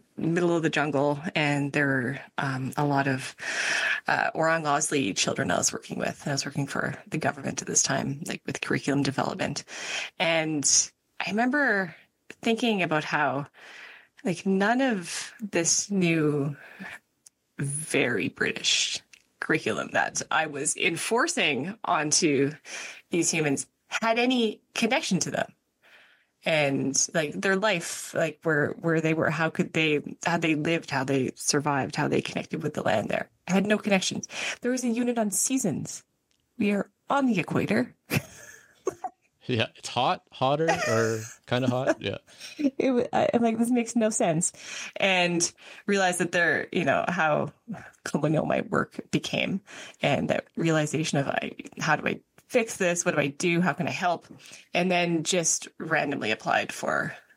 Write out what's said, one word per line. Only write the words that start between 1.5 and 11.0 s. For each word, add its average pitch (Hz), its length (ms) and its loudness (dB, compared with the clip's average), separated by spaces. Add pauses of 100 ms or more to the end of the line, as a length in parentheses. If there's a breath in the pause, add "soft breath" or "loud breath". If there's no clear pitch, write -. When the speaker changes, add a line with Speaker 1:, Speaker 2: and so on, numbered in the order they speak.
Speaker 1:
there 147 140 2
were, 135 320 -2 (180)
um, 131 400 -4
a 147 80 2
lot 139 220 2
of, 135 280 -2 (720 loud breath)
uh, - 260 2
Orang 160 300 0
Osley 143 520 0
children - 360 0
I - 60 2
was - 160 0
working - 260 -8
with. - 240 -4
And 156 80 -2
I - 20 0
was 135 120 -2
working 139 220 -4
for - 280 -4 (120)
the 156 100 -4
government 143 440 -4
at - 60 -12
this - 160 2
time, 135 440 -2
like, - 180 -8
with - 160 -6
curriculum 143 420 0
development. - 600 -2 (560 loud breath)
And 160 500 2 (560)